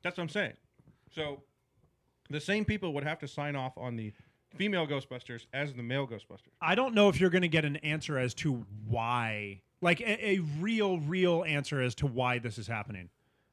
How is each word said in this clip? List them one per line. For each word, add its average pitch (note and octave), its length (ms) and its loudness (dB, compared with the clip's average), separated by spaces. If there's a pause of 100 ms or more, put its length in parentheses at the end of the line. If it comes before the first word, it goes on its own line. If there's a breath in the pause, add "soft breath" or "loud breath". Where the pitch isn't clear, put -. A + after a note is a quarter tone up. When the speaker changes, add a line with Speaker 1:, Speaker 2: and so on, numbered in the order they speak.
Speaker 1:
That's F3 160 -4
what F3+ 60 -4
I'm D#3 60 -4
saying. G3 240 -2 (580)
So, C#3+ 320 -8 (880)
the D3 120 -4
same G#3 240 0
people G3 280 -2
would C#3 120 -2
have D#3 140 -4
to C#3+ 80 -10
sign C#3+ 280 -4
off C3 220 -6
on A#2+ 180 -6
the A2 160 -6 (460 soft breath)
female F#3+ 300 0
Ghostbusters C3 640 -8
as C#3 220 -4
the A#2+ 80 -8
male C3+ 240 -2
Ghostbusters. - 420 -14 (120)
Speaker 2:
I F3 140 2
don't B3+ 180 2
know G#3 140 10
if D#3 140 4
you're F#3 80 8
gonna F3+ 180 4
get D#3 180 4
an D3 120 -2
answer D3+ 400 -2
as B2+ 180 0
to B2 300 -2 (200)
why, A2+ 760 -2 (180)
like, F3 220 4
a, A3 300 -2
a G3 80 4 (200)
real, G3+ 400 2
real F3 460 2
answer D3 340 0
as B2 160 0
to D3 120 -2
why B2 320 2
this A2+ 180 -6
is G2+ 100 -10
happening, G#2 420 -8 (440)